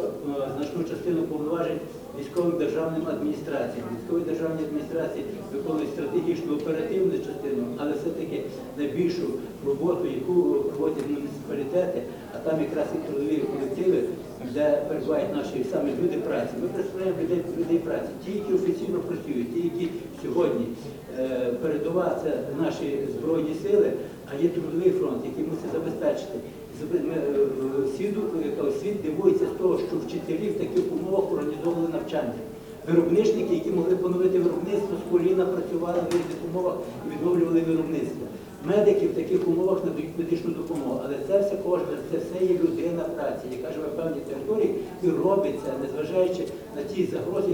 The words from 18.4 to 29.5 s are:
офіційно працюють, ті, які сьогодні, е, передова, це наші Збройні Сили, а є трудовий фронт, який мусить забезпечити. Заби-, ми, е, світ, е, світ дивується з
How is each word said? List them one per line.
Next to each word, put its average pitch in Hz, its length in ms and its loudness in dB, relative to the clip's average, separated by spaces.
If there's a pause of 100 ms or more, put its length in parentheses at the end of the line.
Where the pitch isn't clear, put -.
офіційно - 460 2
працюють, 127 540 -2
ті, 170 60 0
які 170 280 0 (360)
сьогодні, - 420 2 (540)
е, 123 420 0
передова, - 640 2
це - 160 0 (220)
наші - 380 0 (180)
Збройні 156 460 0
Сили, 202 280 6 (400)
а 143 120 -2
є 175 60 6
трудовий 165 420 2
фронт, 127 340 0
який - 180 -4
мусить 160 300 -4
забезпечити. - 640 -2 (420)
Заби-, 156 280 0
ми, 165 60 -2
е, 139 720 2 (100)
світ, 202 180 -2 (520)
е, 135 40 2 (100)
світ 208 200 -2
дивується 180 440 4
з - 160 -4